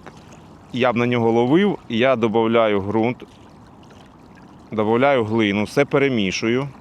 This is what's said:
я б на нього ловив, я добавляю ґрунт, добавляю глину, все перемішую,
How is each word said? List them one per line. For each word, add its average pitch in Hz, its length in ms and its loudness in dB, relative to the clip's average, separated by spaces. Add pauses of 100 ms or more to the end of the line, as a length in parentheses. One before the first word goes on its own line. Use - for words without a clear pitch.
(720)
я 123 200 0
б - 20 -2
на 120 100 0
нього 120 260 0
ловив, 143 460 2 (120)
я 123 260 2
добавляю 113 680 2
ґрунт, 110 420 -2 (1500)
добавляю 117 520 2
глину, 104 400 0
все 143 220 0
перемішую, 123 840 -2 (120)